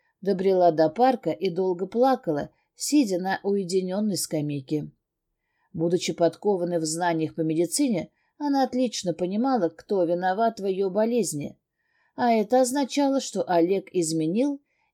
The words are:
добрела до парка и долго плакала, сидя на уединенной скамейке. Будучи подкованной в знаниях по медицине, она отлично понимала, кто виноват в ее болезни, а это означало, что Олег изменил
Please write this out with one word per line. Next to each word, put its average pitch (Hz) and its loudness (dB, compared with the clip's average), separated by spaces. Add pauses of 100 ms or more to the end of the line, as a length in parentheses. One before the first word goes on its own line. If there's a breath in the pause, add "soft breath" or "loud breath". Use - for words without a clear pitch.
(220)
добрела 185 4
до 156 4
парка 233 0
и 190 -4
долго 185 -2
плакала, 233 0 (240)
сидя 240 0
на 190 -2
уединенной 190 -2
скамейке. 147 -4 (800)
Будучи 170 -2
подкованной 175 0
в 160 -2
знаниях 160 -2
по - -6
медицине, 165 -2 (260)
она 277 0
отлично 247 -2
понимала, 202 0
кто 185 -2
виноват 185 0
в 196 -6
ее 190 0
болезни, 202 -2 (580)
а 247 2
это 226 4
означало, 269 0
что - -4
Олег 180 2
изменил 175 0 (320)